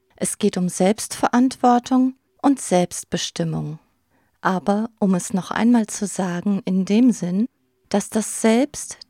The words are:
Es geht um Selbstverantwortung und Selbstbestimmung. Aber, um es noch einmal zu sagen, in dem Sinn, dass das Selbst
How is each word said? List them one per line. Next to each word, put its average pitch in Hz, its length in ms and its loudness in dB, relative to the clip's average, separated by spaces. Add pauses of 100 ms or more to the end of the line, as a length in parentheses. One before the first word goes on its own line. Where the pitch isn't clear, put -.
(140)
Es - 240 -6
geht 202 180 0
um 180 140 0
Selbstverantwortung 247 1400 2 (260)
und 277 220 2
Selbstbestimmung. 160 1160 -4 (600)
Aber, 202 480 0 (100)
um 190 160 2
es 175 200 -4
noch 180 160 -4
einmal 233 380 2
zu - 180 -6
sagen, 185 580 -2
in 190 220 0
dem 226 260 4
Sinn, 185 360 -2 (400)
dass - 220 -2
das - 320 -4
Selbst 226 560 0 (120)